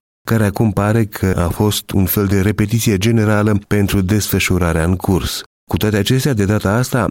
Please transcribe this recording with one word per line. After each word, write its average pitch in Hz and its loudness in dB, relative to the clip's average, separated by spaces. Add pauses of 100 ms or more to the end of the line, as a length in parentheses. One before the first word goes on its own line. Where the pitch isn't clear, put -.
(280)
care 110 2
acum 101 0
pare 107 0
că 95 -2
a 87 0
fost - -2
un 95 2
fel 101 0
de 98 2
repetiție 104 0
generală 107 2 (100)
pentru 101 0
desfășurarea 90 0
în 90 2
curs. - -2 (280)
Cu - -2
toate 104 0
acestea, 131 0
de 104 0
data 98 0
asta, 120 0